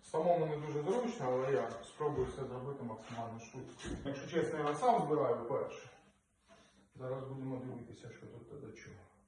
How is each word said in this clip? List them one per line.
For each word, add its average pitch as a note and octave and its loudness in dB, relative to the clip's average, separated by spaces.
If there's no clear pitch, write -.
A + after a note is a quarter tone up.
Самому E3 6
не D3+ 0
дуже D3 -2
зручно, G3+ 2
але C3 4
я - 2
спробую C#3 0
все C3 -4
зробити B2 -6
максимально A#2 -6
швидко. - -10
Якщо C#3 -4
чесно, D#3 2
я D3 2
сам A#3+ 6
збираю C#3+ 4
перше. - -2
Зараз C3 -4
будемо C3 -4
дивитися, - -10
що - -14
тут - -16
та C#3+ -12
до - -12
чого. - -14